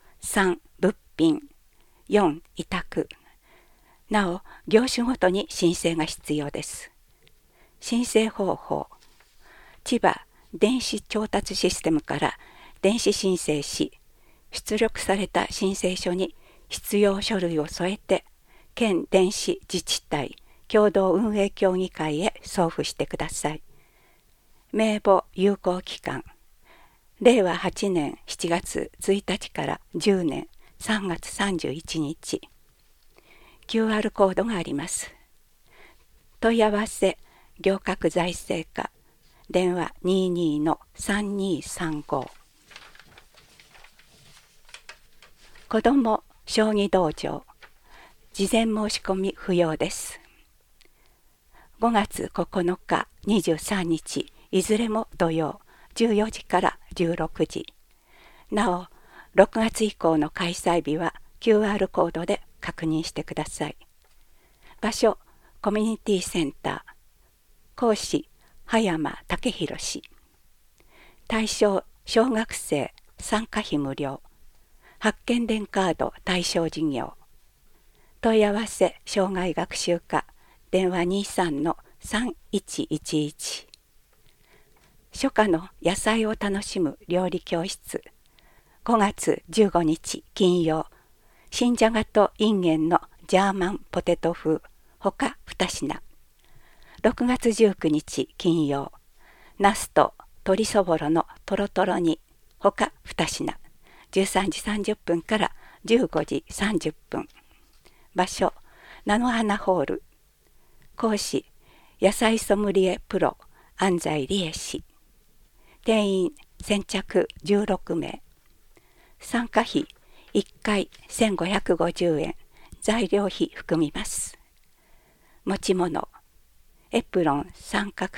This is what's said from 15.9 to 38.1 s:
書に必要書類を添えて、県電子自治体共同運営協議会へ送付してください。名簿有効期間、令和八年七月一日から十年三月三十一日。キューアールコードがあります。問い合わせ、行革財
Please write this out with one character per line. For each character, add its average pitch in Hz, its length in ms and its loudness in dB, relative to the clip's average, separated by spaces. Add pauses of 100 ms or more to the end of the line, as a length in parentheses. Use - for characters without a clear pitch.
書 185 180 -2
に 185 220 -2 (340)
必 - 280 -4
要 202 240 4
書 208 180 -2
類 170 200 0
を 147 80 -2
添 180 240 -4
え 208 60 -6
て、 - 280 0 (480)
県 202 380 0
電 190 200 6
子 - 280 -4 (120)
自 175 120 -2
治 - 240 -4
体 - 300 -4 (300)
共 214 220 6
同 190 240 4
運 214 240 2
営 196 140 2
協 185 240 2
議 185 160 -2
会 156 300 -2
へ 196 200 -2
送 - 280 0
付 147 140 -4
し - 100 -6
て 139 120 -4
く - 120 -8
だ 151 120 -6
さ - 220 -4
い。 156 100 -12 (1080)
名 214 280 0
簿 196 340 4
有 196 220 2
効 185 260 -2
期 - 200 -14
間、 147 220 -6 (960)
令 233 220 6
和 175 120 0
八 190 360 -4
年 156 340 -2
七 - 240 -6
月 - 500 -4
一 202 280 0
日 - 240 -6
か 147 160 -6
ら 147 140 -6 (120)
十 185 300 2
年 - 240 -4 (320)
三 208 280 -2
月 170 200 -6
三 196 320 -2
十 139 120 -4
一 160 280 -8
日。 - 420 -6 (1300)
キ 220 140 0
ュ 220 60 2
ー 220 80 0
ア 214 40 0
ー - 20 2
ル 214 80 -2
コ 196 200 4
ー 185 40 -2
ド 196 120 0
が 226 100 -2
あ 175 80 -2
り - 100 -6
ま 147 140 -4
す。 - 240 -8 (1300)
問 226 180 4
い 226 60 6
合 214 80 4
わ 208 160 0
せ、 - 320 0 (400)
行 196 180 2
革 185 320 -2
財 175 220 0